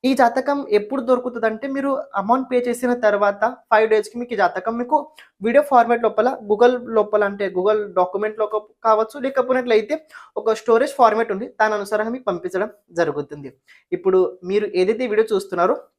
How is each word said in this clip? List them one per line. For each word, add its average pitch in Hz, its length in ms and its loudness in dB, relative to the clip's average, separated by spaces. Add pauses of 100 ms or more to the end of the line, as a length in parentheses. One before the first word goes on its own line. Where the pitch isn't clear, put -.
ఈ 262 100 2
జాతకం 262 440 2 (140)
ఎప్పుడు 208 300 0
దొరుకుతుందంటే, 240 640 -2
మీరు 277 240 -4 (240)
అమౌంట్ 240 340 0
పే 247 100 0
చేసిన 240 360 -2
తర్వాత 208 500 0 (220)
ఫైవ్ 220 220 4
డేస్కి 214 280 0
మీకు 240 180 -8
ఈ 202 60 0
జాతకం 185 360 -2
మీకు 247 200 -2 (440)
వీడియో 233 220 4
ఫార్మాట్ 240 420 4
లోపల 220 220 2 (140)
Google 214 340 4 (140)
లోపల, 214 340 0
అంటే 202 260 -4
Google 190 300 0 (160)
డాక్యుమెంట్ 196 440 -2
లోపల 214 200 -2 (240)
కావచ్చు, 220 380 2
లేకపోయినట్లయితే 247 760 0 (420)
ఒక 220 160 -2
స్టోరేజ్ 240 420 0
ఫార్మాట్ 226 360 2
ఉంది, 202 220 -6
దాని 214 220 0
అనుసారంగా 214 380 -4
మీకు 262 140 -10
పంపించడం 185 420 -4 (260)
జరుగుతుంది. 147 540 -4 (420)
ఇప్పుడు 185 280 2 (240)
మీరు 202 320 -2
ఏదైతే 214 320 0
వీడియో 214 200 2
చూస్తున్నారో 190 480 0 (240)